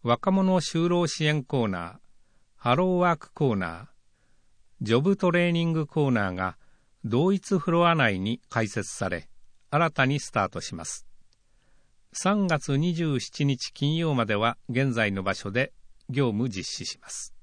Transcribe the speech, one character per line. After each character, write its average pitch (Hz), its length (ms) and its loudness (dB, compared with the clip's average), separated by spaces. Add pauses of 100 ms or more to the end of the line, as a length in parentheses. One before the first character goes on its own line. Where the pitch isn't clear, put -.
若 120 300 2
者 190 300 2
就 165 260 -2
労 175 200 2
支 156 180 -2
援 151 180 0
コ 127 200 0
ー 110 40 0
ナ 92 120 -4
ー、 85 180 -10 (580)
ハ 123 200 2
ロ 180 220 2
ー - 20 -
ワ 175 140 4
ー 156 40 -2
ク - 160 -20
コ 135 180 2
ー 104 40 0
ナ 92 120 -2
ー、 85 200 -10 (920)
ジ 110 140 2
ョ 127 60 4
ブ 196 160 2
ト 180 140 2
レ 175 180 2
ー - 20 2
ニ 170 140 2
ン 165 80 0
グ 156 140 -2
コ 147 200 0
ー - 40 2
ナ 101 200 2
ー 90 40 -6
が 92 240 -4 (440)
同 139 300 2
一 190 240 0
フ 170 140 -2
ロ 170 180 4
ア 165 60 4
内 110 240 2
に 107 300 -4
開 113 180 0
設 - 280 -6
さ 95 140 -4
れ、 87 200 -8 (420)
新 160 200 0
た 131 140 2
に 139 140 0
ス - 120 -10
タ 101 140 2
ー 90 40 -4
ト 87 120 -8
し - 140 -10
ま 80 100 -12
す。 - 220 -12 (1040)
三 202 340 0
月 147 300 0
二 170 160 2
十 156 260 0
七 - 260 -4
日 139 260 -2
金 147 240 -2
曜 165 180 0
ま 117 120 2
で 104 100 0
は 113 220 0 (120)
現 131 240 0
在 110 180 2
の 98 120 -4
場 95 100 0
所 101 180 -6
で 123 220 -2 (360)
業 135 180 2
務 113 220 0
実 95 140 -8
施 - 220 -10
し - 140 -12
ま - 100 -20
す。 - 340 -12